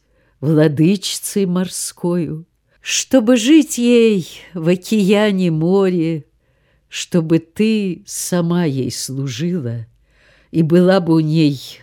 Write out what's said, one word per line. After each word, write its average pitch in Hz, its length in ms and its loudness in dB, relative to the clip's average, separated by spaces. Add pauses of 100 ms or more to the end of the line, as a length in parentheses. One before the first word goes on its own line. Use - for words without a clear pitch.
(400)
владычицей 160 1040 0
морскою, 175 1000 -6 (320)
чтобы 254 560 2
жить 254 420 2
ей 233 520 2 (240)
в 165 160 -4
океане 196 840 2
море, 165 720 0 (640)
чтобы 165 520 -2
ты 208 680 -2
сама 175 580 -2
ей 131 280 -2
служила 135 960 -6 (640)
и 165 100 0
была 180 400 4
бы 160 140 0
у 160 40 4
ней 151 640 -2